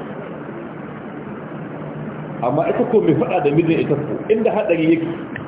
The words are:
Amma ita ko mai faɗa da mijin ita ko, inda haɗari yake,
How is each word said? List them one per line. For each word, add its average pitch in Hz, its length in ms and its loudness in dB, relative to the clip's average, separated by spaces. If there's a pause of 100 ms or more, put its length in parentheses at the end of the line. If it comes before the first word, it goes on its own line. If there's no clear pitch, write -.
(2500)
Amma 147 260 2
ita 226 240 2
ko 214 80 8
mai 170 140 6
faɗa 165 300 2
da 143 60 4
mijin 160 300 4
ita 143 140 2
ko, - 180 -2 (160)
inda 226 220 4
haɗari 170 420 2
yake, 160 160 2 (400)